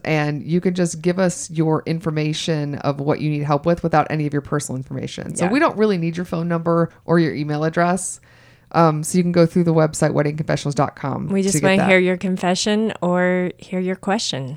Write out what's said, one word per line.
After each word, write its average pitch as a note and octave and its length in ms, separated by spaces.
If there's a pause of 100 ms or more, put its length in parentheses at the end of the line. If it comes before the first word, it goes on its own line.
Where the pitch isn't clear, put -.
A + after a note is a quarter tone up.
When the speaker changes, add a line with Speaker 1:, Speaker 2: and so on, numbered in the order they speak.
Speaker 1:
and D3 380
you E3+ 180
can F3+ 140
just E3 280
give F3 160
us F3+ 320
your D#3 360
information D#3 880
of C#3+ 240
what C#3+ 200
you D3+ 100
need D3 140
help D3 220
with E3+ 160
without D#3+ 280
any D3+ 160
of C#3+ 60
your C#3+ 100
personal C#3+ 340
information. C3+ 600
So F3 80
Speaker 2:
Yeah. F#3 80
Speaker 1:
we C4+ 60
don't D4+ 180
really G#3 220
need E3 180
your F3+ 100
phone E3+ 220
number E3+ 420 (140)
or E3 140
your D#3+ 160
email D3 300
address. F3 540 (560)
Um, D#3 280
so F3+ 160
you F3+ 40
can F3 100
go E3+ 120
through E3+ 200
the E3 100
website, D#3 400
wedding D3 240
confessionals D3 360
dot C#3+ 220
com, C3 320
Speaker 2:
We G3 140
just F#3+ 140
Speaker 1:
to D3 40
get E3 60
Speaker 2:
wanna F#3+ 160
Speaker 1:
that. F#3+ 80
Speaker 2:
hear F#3 80
your F3+ 180
confession F#3+ 880
or F3+ 560
hear - 220
your F#3 160
question. D3+ 600